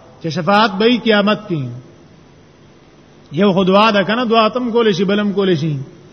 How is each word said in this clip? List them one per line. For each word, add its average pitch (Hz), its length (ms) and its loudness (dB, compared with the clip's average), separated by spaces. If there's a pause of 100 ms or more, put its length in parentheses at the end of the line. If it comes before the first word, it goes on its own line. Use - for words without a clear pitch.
(220)
چې 165 60 -6
شفاعت 196 500 0
به 214 60 0
وي 240 140 2
قیامت 208 500 0
کې. 156 140 -4 (1700)
یو 190 200 2
خو 190 120 2
دعا 202 260 4
ده 202 120 0
کنه، 226 220 -2
دعا 226 240 2
تم 247 220 -4
کول 220 220 2
شي، 185 120 -2
بلم 208 280 -2
کول 190 240 0
شي. 151 200 -4 (360)